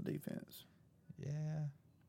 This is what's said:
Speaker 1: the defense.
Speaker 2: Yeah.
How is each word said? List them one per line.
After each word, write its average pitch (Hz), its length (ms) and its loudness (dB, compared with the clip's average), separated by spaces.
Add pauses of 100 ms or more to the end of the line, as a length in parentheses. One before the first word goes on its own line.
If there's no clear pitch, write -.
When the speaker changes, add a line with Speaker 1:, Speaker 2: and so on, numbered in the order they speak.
Speaker 1:
the - 80 2
defense. - 540 -2 (560)
Speaker 2:
Yeah. 151 460 2 (440)